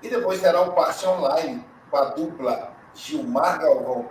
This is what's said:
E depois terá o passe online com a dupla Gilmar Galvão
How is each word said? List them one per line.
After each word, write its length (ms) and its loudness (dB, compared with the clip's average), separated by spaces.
E 80 -12
depois 320 -2
terá 200 4
o 120 0
passe 340 0
online 580 0
com 80 0
a 80 4
dupla 680 -4
Gilmar 680 -2
Galvão 520 2